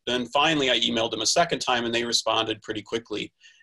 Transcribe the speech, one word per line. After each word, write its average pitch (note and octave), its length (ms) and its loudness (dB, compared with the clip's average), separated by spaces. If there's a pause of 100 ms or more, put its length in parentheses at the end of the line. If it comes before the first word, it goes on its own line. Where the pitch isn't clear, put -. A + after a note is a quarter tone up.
then B2 200 -2
finally, C#3+ 440 2
I B2 80 4
emailed A#2 320 0
them A2 120 -4
a - 40 0
second E3 320 2
time, B2 260 0
and A#2 100 -2
they A#2 100 0
responded A2+ 580 0
pretty G#2+ 200 -8
quickly. G#2+ 500 -6 (300)